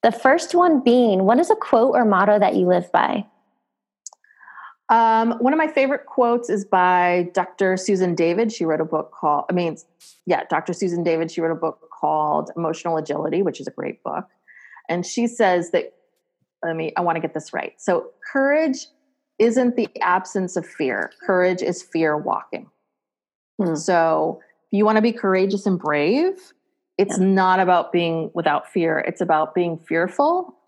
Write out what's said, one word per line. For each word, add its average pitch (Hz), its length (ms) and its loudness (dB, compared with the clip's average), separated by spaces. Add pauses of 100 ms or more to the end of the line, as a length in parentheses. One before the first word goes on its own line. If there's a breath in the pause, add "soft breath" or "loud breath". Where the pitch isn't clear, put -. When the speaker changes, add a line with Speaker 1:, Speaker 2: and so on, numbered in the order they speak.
Speaker 1:
The 233 80 4
first 294 460 2
one 339 240 4
being, 233 440 4
what 226 140 4
is 349 140 0
a 440 40 2
quote 254 380 2
or 247 100 4
motto 202 360 4
that 196 160 2
you 185 100 2
live 180 240 0
by? - 360 0 (1600 loud breath)
Speaker 2:
Um, 226 480 4
one 254 160 2
of - 40 0
my 311 80 2
favorite 269 380 0
quotes 240 460 0
is 196 160 -2
by 180 680 2
Doctor 185 460 -2
Susan 185 360 0
David. 185 380 0
She 170 140 -6
wrote 160 160 0
a - 20 0
book 156 340 -6
called, 147 300 0
I 175 60 -2
mean, 170 240 -2 (480 soft breath)
yeah, 175 240 0
Doctor 170 240 -2
Susan 170 280 -4
David. 165 280 0
She 170 100 -6
wrote 165 120 0
a 156 60 -6
book - 300 -6 (100)
called 151 560 -2
Emotional 165 440 -4
Agility, 156 440 -2
which 175 180 -4
is 143 60 -10
a - 40 -8
great - 320 -10
book. - 240 -8 (640 loud breath)
And 175 160 -4
she 233 200 -2
says 185 440 0
that, - 240 -2 (680)
let 165 140 -4
me, 160 220 -6
I - 20 -4
wanna 170 200 -2
get 160 120 -6
this - 220 -10
right. - 240 -8
So - 320 -2 (200)
courage 277 560 0 (520)
isn't 240 380 2
the 233 120 -2 (140)
absence 185 520 -2
of 170 120 -4
fear. 117 440 -4 (140)
Courage 185 380 0
is 175 200 -4
fear 156 360 -2
walking. - 500 -8 (920)
Speaker 1:
Hmm. 170 180 -2
Speaker 2:
So 160 640 0 (300 soft breath)
if 202 60 -2
you 208 80 4
wanna 214 160 4
be 226 120 2
courageous 196 520 0
and 185 140 0
brave, 180 720 -2 (460)
it's 196 200 -2
Speaker 1:
Yeah. 185 60 2
Speaker 2:
not 190 340 2
about 180 320 2
being 165 440 -2
without 156 340 -2
fear. 165 300 0
It's - 240 -6
about 156 320 0
being 170 240 -2
fearful 294 760 -2 (140)